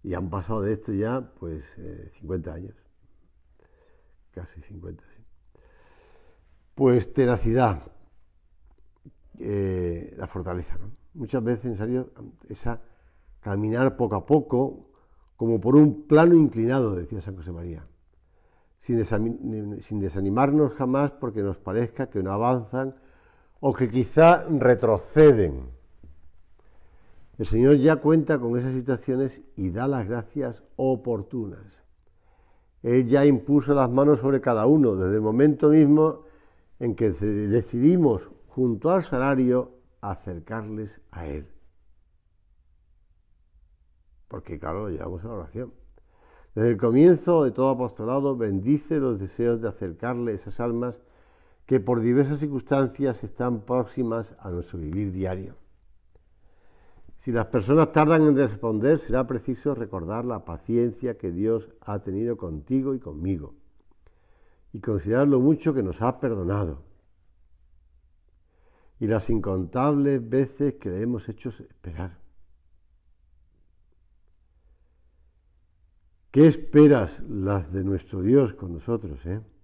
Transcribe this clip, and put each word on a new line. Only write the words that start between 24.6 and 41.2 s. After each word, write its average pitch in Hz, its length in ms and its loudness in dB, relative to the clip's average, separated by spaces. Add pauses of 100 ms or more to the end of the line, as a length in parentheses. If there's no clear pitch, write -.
El 113 80 -6
Señor 127 300 6
ya 151 220 4
cuenta 156 420 2
con 120 180 -2
esas 127 160 -4
situaciones 127 680 -4 (120)
y 95 140 -4
da 110 180 -4
las 127 200 -4
gracias 120 560 -8 (120)
oportunas. 113 840 -4 (1200)
Él 123 240 2
ya 139 220 4
impuso 139 480 2
las 131 160 2
manos 139 260 4
sobre 135 240 0
cada 113 240 0
uno 135 300 6
desde 95 220 0
el 107 40 0
momento 131 480 4
mismo 156 540 6 (560)
en 117 160 -2
que 110 160 0
de-, 101 360 -2
decidimos 120 800 2 (200)
junto 123 420 -2
al 185 140 2
salario 127 680 0 (300)
acercarles 104 1000 -10 (120)
a 82 160 -14